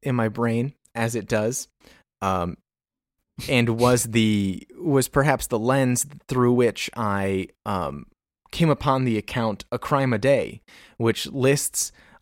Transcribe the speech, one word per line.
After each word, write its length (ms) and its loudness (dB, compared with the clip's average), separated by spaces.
in 140 -2
my 120 2
brain, 460 -2
as 180 -2
it 140 -6
does. 400 -2
Um, 360 -2
and 300 2
was 260 4
the, 640 0
was 300 2
perhaps 400 0
the 120 -2
lens 460 2
through 280 2
which 420 0
I, 520 -2
um, 420 -6
came 200 2
upon 340 0
the 140 0
account 520 -4
A 80 -4
Crime 340 0
a 60 0
Day, 440 0
which 320 0
lists, 640 -2